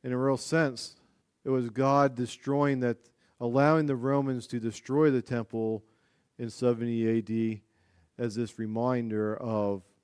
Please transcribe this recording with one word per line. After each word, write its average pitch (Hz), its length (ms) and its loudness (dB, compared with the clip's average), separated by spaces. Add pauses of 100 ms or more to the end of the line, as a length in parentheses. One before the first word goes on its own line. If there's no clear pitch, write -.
In 127 80 -4
a 123 60 -2
real 135 180 2
sense, 139 600 -2 (500)
it 135 40 -4
was 127 200 0
God 135 440 4
destroying 139 680 -2
that, 120 160 0 (420)
allowing 143 460 4
the 139 100 0
Romans 135 520 -2
to 123 120 -6
destroy 135 520 2
the 127 100 2
temple 110 640 -4 (520)
in 117 120 -8
seventy 117 580 0
A 113 140 2
D 110 400 -2 (560)
as 117 180 -4
this 117 240 -6
reminder 110 800 -2
of 104 460 -2 (200)